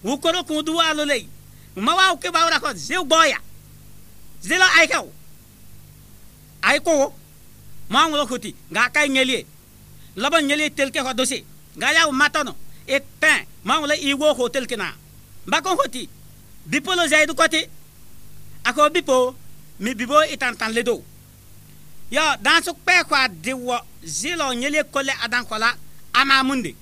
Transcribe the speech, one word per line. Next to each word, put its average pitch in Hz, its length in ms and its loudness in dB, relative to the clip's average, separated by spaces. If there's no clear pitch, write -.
Wu 190 140 -2
koro 349 260 0
ku 302 200 -2
du 320 160 -2
a 320 140 2
lo 302 120 0
le. 277 200 -2
Ma 247 200 2
wa 381 220 4
ke 359 140 -6
ba 330 140 4
ora 320 140 2
ko. 277 160 -4
Zile - 300 -4
bo 320 180 6
ya. 269 140 2
Zile 349 240 2
ai 311 80 6
ka. 294 160 -2
Ai 269 180 4
ko. 302 340 2
Ma 285 180 4
ou 302 80 -2
la 294 100 0
koti. 214 300 -6
Nga 240 180 2
ka 294 180 2
nyele. 262 380 0
La 240 140 -2
ba 330 120 4
nyele 294 300 0
tel 277 200 0
ke 294 120 -2
ko 262 100 -4
dosi. 254 300 -2
Nga 254 180 0
ya 330 140 6
ou 294 40 0
matono. 285 440 0
E 269 120 0
pen. 277 460 0
Ma 277 160 2
ou 294 60 -4
la 302 100 2
i 285 180 -2
wo 294 220 2
ko 240 140 0
tel 262 180 -4
ke 240 80 -6
na. 185 180 -6
Ba 302 160 0
kon 359 160 0
koti. 508 320 -2
Bipo 294 300 -2
lo 339 120 2
zai 302 200 4
du 302 80 -6
koti. 320 260 2
A 240 100 0
ko 294 160 4
bipo. 262 460 2
Mi 240 140 -4
bibo 247 340 4
itan 269 260 -4
tan 220 160 -4
le 233 120 0
do. 233 180 0
Yo, 277 100 2
dans 311 200 4
ce 349 100 -6
pè 349 220 4
kwa 269 200 2
di 190 260 -6
wo, 247 240 -2
zilo 254 500 -4
nyele 285 380 0
kole 269 220 -2
adan 233 220 -2
kola, 226 280 0
ama 269 300 6
munde. 254 380 -2